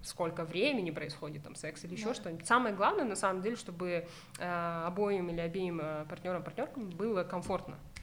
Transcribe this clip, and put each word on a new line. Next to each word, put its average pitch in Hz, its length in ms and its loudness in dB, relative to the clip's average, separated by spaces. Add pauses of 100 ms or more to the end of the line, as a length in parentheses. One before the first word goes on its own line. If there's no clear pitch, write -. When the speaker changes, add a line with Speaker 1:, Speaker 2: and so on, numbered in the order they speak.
Speaker 1:
сколько 165 420 0
времени 180 460 2
происходит 151 520 -6
там - 120 -12
секс - 280 -6
или 175 100 -8
еще 214 160 -2
Speaker 2:
Да. 254 40 2
Speaker 1:
что-нибудь. 170 340 -6
Самое 233 280 6
главное, 285 300 4
на 202 100 0
самом 190 260 2
деле, 226 140 0
чтобы, 175 520 -2 (320)
э, 170 480 0
обоим 190 420 2
или 170 120 0
обеим, 170 400 0
э, 156 260 -2
партнерам, 180 360 -2
партнеркам 214 460 -4
было 185 340 2
комфортно 180 520 -2 (280)